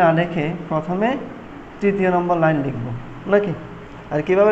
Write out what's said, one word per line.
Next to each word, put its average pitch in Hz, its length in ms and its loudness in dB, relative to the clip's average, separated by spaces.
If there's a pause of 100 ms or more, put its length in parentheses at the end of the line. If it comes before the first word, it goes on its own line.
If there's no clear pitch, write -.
না 170 80 6 (100)
লিখে 170 280 0 (240)
প্রথমে 175 380 0 (720)
তৃতীয় 196 360 2
নম্বর 175 280 2
লাইন 160 120 4 (100)
লিখব 120 180 -4 (480)
নাকি? 202 200 4 (600)
আর 151 140 0
কীভাবে 196 260 6